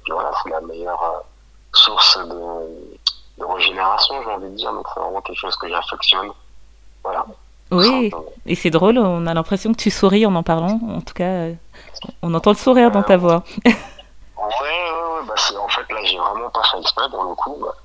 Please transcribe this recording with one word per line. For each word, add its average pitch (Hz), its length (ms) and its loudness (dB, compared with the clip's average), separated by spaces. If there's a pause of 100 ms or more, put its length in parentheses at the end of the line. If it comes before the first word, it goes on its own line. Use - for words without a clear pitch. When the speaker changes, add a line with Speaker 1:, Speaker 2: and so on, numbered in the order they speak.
Speaker 1:
puis - 80 -8
voilà, 92 180 -4 (120)
c'est - 80 -10
la 80 100 -4
meilleure, 87 420 -8
euh, 80 180 -4 (520)
source - 460 4
de, 87 160 -10 (1040)
de - 60 -10
régénération, 95 680 0 (100)
j'ai 113 60 -8
envie 95 200 -8
de 98 60 -16
dire. 107 160 -6
Donc, 101 200 -8
c'est 92 80 -8
vraiment 92 200 -6
quelque 90 180 -10
chose 92 180 -6
que 90 120 -10
j'affectionne. 90 600 -2 (760)
Voilà. 95 200 -4 (460)
Speaker 2:
Oui, 180 160 4
Speaker 1:
Tout 247 300 2
simplement. - 80 -10 (220)
Speaker 2:
et - 100 -2
c'est 175 140 0
drôle, 185 280 6
on 175 280 2
a 165 80 0
l'impression 196 380 0
que 226 80 0
tu 208 100 2
souris 208 360 4
en 196 80 4
en 165 80 0
parlant. 170 460 0
En 185 120 -6
tout - 140 -14
cas, 175 100 -2 (240)
euh, 165 60 -8 (680)
on 170 120 0
entend 165 160 4
le 175 60 4
sourire 240 340 6
dans 202 140 4
ta 202 100 6
Speaker 1:
Euh, 180 40 8
Speaker 2:
voix. 170 260 4 (100)
<laughs> - 100 -6
Speaker 1:
ouais, 233 80 8
ouais, - 0 - (680)
ouais, 160 840 -4
bah, 107 80 -6
c'est, 104 200 -2
en 101 120 -6
fait, 120 240 -4
là, 110 120 -6
j'ai 95 140 0
vraiment 110 320 -2
pas 113 140 -2
fait - 160 0
exprès, 117 300 -2
pour 104 140 -6
le 87 120 -6
coup. 143 240 -6
Bah, - 140 -8 (100)